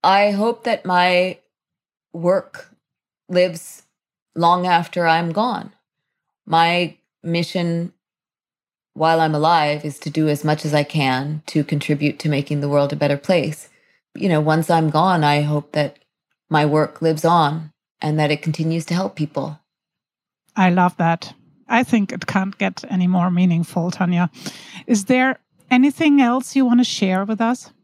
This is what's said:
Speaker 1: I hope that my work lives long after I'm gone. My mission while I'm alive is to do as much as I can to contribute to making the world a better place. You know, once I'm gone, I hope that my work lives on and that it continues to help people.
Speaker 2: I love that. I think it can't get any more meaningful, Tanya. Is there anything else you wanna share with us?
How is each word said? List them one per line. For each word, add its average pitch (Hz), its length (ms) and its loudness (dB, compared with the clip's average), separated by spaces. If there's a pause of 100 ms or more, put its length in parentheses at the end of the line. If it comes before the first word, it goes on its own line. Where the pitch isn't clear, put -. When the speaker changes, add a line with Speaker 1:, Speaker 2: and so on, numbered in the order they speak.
Speaker 1:
I 202 280 4
hope 220 320 -4
that 226 200 -4
my 180 540 2 (720)
work 175 580 -4 (580)
lives 180 560 -2 (520)
long 175 300 2
after 170 420 0
I'm 165 240 0
gone. 151 400 -4 (720)
My 170 520 0 (260)
mission 170 720 -4 (1000)
while 160 280 2
I'm 156 140 2
alive 151 500 0
is 143 160 -8
to 156 100 -8
do 156 180 0
as 147 160 -2
much 151 200 0
as 147 100 -2
I 147 80 2
can 143 640 -2
to 147 180 -2
contribute 147 540 -2
to 160 100 -4
making 147 320 -2
the 143 80 -4
world 143 240 0
a 151 40 -6
better 143 200 0
place. 156 520 -2 (480)
You 196 120 -2
know, 156 120 2
once 156 280 0
I'm 160 220 2
gone, 165 320 2
I 147 200 2
hope 147 300 -4
that 147 260 -4 (500)
my 151 180 2
work 151 340 0
lives 160 240 -2
on 160 480 0 (280)
and 151 180 -2
that 151 140 2
it 147 100 -4
continues 160 440 -2
to 170 80 -4
help 190 200 -4
people. 151 460 -6 (960)
Speaker 2:
I 185 140 4
love 180 260 2
that. 165 360 -2 (360)
I 240 160 0
think 208 260 0
it - 160 -10
can't 190 320 -4
get 190 320 -4
any 180 160 2
more 180 240 2
meaningful, 175 640 0
Tanya. 175 360 0 (600)
Is 202 160 0
there 254 340 0 (320)
anything 285 500 4
else 247 360 0
you 269 100 2
wanna 240 160 4
share 190 420 -2
with 214 160 -6
us? 233 300 -2 (140)